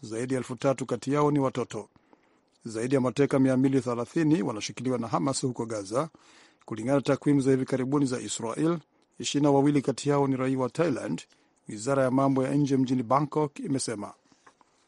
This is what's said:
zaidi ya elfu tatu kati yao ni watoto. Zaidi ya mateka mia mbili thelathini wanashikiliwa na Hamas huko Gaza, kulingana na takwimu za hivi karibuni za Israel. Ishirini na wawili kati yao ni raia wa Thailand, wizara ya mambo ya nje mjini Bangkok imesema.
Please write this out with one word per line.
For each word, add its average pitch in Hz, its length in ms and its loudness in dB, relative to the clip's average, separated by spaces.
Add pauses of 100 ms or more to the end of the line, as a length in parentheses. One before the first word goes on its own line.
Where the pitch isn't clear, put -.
zaidi 120 320 -6
ya 131 40 0
elfu 123 180 -6
tatu 131 300 0
kati 127 280 -4
yao 147 180 2
ni 147 80 2
watoto. 120 500 -4 (760)
Zaidi 120 300 -2
ya 135 60 4
mateka 135 380 2
mia 131 180 4
mbili 135 240 4
thelathini 135 600 0
wanashikiliwa 123 560 -4
na 117 100 -6
Hamas 143 340 -2
huko 123 240 -4
Gaza, 110 440 -4 (560)
kulingana 117 300 -2
na 139 60 2
takwimu 143 400 2
za 131 100 2
hivi 131 140 2
karibuni 139 400 0
za 123 140 -2
Israel. 117 580 -2 (420)
Ishirini 139 240 0
na 147 80 6
wawili 139 300 4
kati 131 280 -2
yao 143 180 2
ni 135 80 0
raia 131 240 -2
wa 127 100 -2
Thailand, 123 520 -2 (480)
wizara 131 340 0
ya 127 80 2
mambo 135 320 2
ya 139 120 -2
nje 139 220 2
mjini 127 260 0
Bangkok 139 560 0
imesema. 120 540 -6 (760)